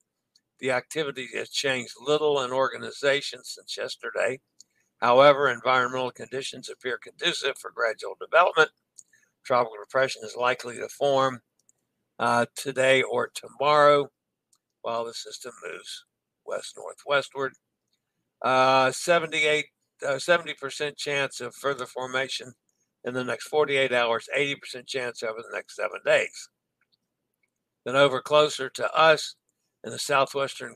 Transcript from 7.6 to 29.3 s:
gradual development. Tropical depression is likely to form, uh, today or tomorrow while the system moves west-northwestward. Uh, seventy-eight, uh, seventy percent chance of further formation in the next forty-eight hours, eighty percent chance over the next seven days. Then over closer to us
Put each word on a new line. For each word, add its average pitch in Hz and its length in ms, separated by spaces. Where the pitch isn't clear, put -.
gradual 110 480
development. 156 520
Tropical 120 400
depression 131 400
is 107 120
likely 123 400
to 107 120
form, 135 540
uh, 120 360
today 131 480
or 117 320
tomorrow 147 760
while 117 220
the 117 100
system - 380
moves 87 420
west-northwestward. 127 1080
Uh, 131 520
seventy-eight, 156 720
uh, 135 120
seventy 165 360
percent 143 420
chance 139 460
of 120 120
further 131 320
formation 127 680
in 123 80
the 127 120
next 120 240
forty-eight 139 440
hours, 117 420
eighty 139 200
percent 127 320
chance 127 360
over 113 200
the 104 120
next - 220
seven 98 280
days. 139 440
Then 123 120
over 135 260
closer 147 480
to - 240
us 160 420